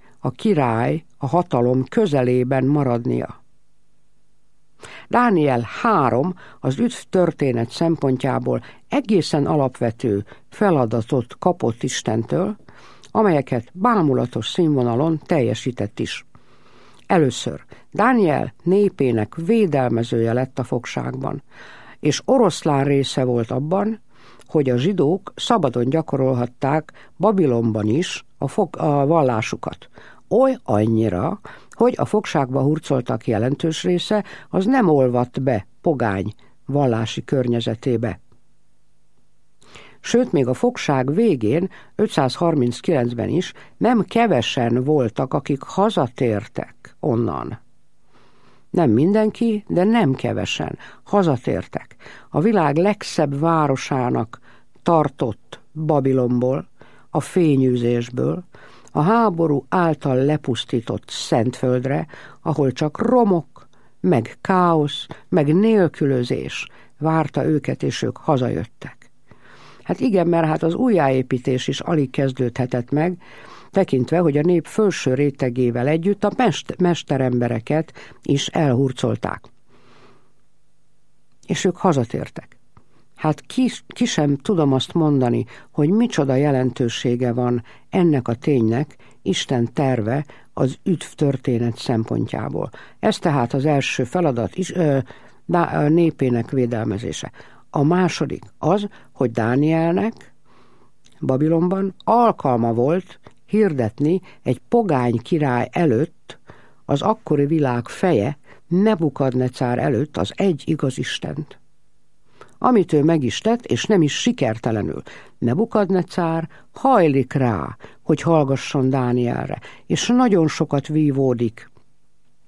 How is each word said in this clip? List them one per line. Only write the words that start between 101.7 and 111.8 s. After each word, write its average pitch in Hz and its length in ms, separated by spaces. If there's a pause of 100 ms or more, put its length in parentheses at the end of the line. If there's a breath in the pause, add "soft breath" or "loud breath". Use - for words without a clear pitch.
alkalma 151 680
volt 139 480 (260 loud breath)
hirdetni 151 760 (220 loud breath)
egy 123 260
pogány 139 480
király 127 560
előtt 151 640 (460 soft breath)
az 143 180
akkori 151 440
világ 135 420
feje, 139 500 (300 soft breath)
Nebukadnecár 135 1120
előtt 143 380
az 85 200
egy 185 300
igaz 151 320
Istent. - 600 (1000 soft breath)